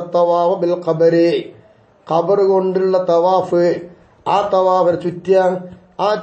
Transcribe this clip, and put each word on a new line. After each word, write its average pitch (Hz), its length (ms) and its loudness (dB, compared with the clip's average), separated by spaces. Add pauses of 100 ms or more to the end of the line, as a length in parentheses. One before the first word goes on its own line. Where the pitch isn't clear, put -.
(160)
തവാഫ 175 420 2
ബിൽ 175 300 -2
ഖബരി, 165 640 2 (580)
ഖബർ 190 360 0
കൊണ്ടുള്ള 185 640 0
തവാഫ്, 175 640 2 (520)
ആ 202 260 0
തവാഫിനെ 185 480 2
ചുറ്റിയ 180 560 0 (420)
ആ 208 240 0